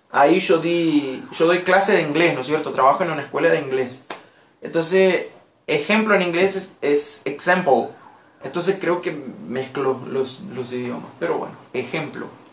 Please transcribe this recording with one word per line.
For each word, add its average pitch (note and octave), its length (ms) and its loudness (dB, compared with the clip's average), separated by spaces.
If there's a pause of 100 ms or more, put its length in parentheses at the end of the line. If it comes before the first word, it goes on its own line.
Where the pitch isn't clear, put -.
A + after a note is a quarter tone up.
(120)
Ahí D3+ 280 6
yo F#3 180 2
di, D#3+ 760 0
yo D#3+ 140 2
doy F3+ 160 4
clase F#3+ 320 4
de E3+ 80 4
inglés, D#3+ 320 2
¿no B2+ 60 -4
es B2 60 -6
cierto? D3 260 -2
Trabajo C3+ 320 4
en E3+ 80 -2
una C#3+ 100 -4
escuela D3 260 -2
de E3 120 2
inglés. C3 460 -4 (540)
Entonces, E3+ 680 2 (400)
ejemplo G#3 480 2
en F#3+ 80 4
inglés F3+ 340 0
es, - 240 -8
es D3 440 0
example. D3 680 2 (520)
Entonces E3+ 380 -2
creo E3+ 200 0
que E3+ 120 -4
mezclo B2+ 920 -4
los, C3 340 -4 (140)
los B2+ 180 -8
idiomas. B2 460 -8
Pero - 200 -2
bueno, - 160 -8 (180)
ejemplo, B2+ 540 -8 (260)